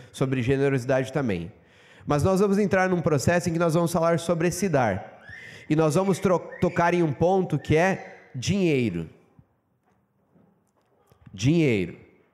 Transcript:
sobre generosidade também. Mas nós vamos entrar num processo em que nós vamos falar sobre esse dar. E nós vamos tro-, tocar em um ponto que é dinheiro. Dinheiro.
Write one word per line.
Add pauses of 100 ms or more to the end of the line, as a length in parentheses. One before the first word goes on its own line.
(120)
sobre
generosidade
também. (540)
Mas
nós
vamos
entrar
num
processo
em
que
nós
vamos
falar
sobre
esse
dar. (600)
E
nós
vamos
tro-, (180)
tocar
em
um
ponto
que
é
dinheiro. (2250)
Dinheiro. (380)